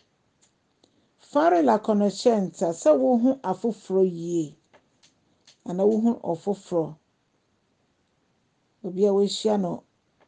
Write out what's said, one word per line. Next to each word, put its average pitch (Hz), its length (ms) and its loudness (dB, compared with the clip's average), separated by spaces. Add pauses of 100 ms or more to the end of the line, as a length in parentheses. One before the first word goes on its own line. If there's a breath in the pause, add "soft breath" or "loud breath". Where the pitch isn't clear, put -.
(1200)
Fare 339 440 0
la 233 160 4
conoscenza, 202 960 0
sɛ 302 260 2
wohu 254 440 2
afoforo 190 600 -2
yie. 170 540 -2 (1080)
Ana 180 180 -2
wohu 220 360 0
ɔfoforo. 165 760 -6 (1900)
Obi 185 240 -2
a 202 60 2
woahyia 202 480 -2
no 170 240 -8 (440)